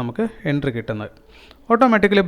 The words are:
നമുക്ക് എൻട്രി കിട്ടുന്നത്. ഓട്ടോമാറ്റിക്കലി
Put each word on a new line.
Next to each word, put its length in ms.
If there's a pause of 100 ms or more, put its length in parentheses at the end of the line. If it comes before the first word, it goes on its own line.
നമുക്ക് 260 (260)
എൻട്രി 260
കിട്ടുന്നത്. 340 (600)
ഓട്ടോമാറ്റിക്കലി 560